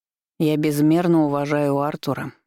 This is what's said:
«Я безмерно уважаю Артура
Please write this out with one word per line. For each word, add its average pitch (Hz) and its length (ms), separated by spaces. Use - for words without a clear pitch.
«Я 151 160
безмерно 156 720
уважаю 143 540
Артура 139 520